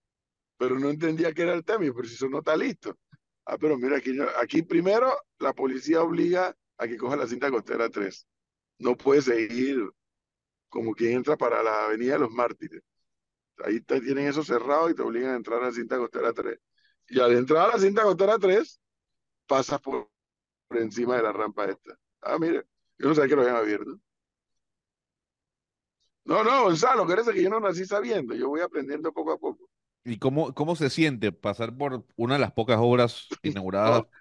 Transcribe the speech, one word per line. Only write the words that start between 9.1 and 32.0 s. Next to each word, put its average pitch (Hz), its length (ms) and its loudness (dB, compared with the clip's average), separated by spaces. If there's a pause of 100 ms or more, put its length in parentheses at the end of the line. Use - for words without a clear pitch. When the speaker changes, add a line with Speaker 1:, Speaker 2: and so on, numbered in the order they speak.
Speaker 1:
seguir 120 600 0 (840)
como 113 260 -6
quien 117 220 0
entra 131 220 0
para 117 240 0
la 107 240 0
Avenida 120 280 -2
de 151 60 0
los 120 100 0
Mártires. 117 520 -4 (840)
Ahí 110 160 -2
te, 131 200 -2
tienen 135 260 -4
eso 143 180 -2
cerrado 143 460 0
y 151 40 0
te 131 80 -6
obligan 120 300 -4
a 127 40 -4
entrar 117 260 -4
a 127 40 -2
la 123 60 -4
cinta 120 240 -6
costera 117 380 -4
tres. 110 240 -8 (500)
Y 127 120 0
al 120 120 6
entrar 151 360 4
a 240 60 2
la 226 60 2
cinta 202 240 4
costera 196 340 4
tres, 196 420 2 (640)
pasas 135 340 0
por, 123 280 -8 (600)
por 120 100 -4
encima 117 380 -2
de 117 80 0
la 107 80 0
rampa 104 340 -4
esta. - 320 -10 (240)
Ah, 139 160 -4
mire, 160 260 -2 (320)
yo 139 120 0
no 156 60 4
sabía 143 140 4
que 143 80 4
lo 131 60 6
habían 123 140 4
abierto. 107 420 -2 (2250)
No, 214 200 2
no, 254 200 4
Gonzalo, 190 420 4
que 175 100 2 (160)
que 180 100 2
yo 190 80 2
no 220 100 0
nací 190 240 -2
sabiendo, 196 500 -2
yo 127 140 -4
voy 151 120 -2
aprendiendo 156 520 -6
poco 160 200 -4
a - 60 -4
poco. - 300 -8 (360)
Speaker 2:
¿Y 117 140 -8
cómo, 135 360 0
cómo 160 200 0
se 151 160 0
siente 120 420 0
pasar 113 440 -6
por 135 280 -6 (120)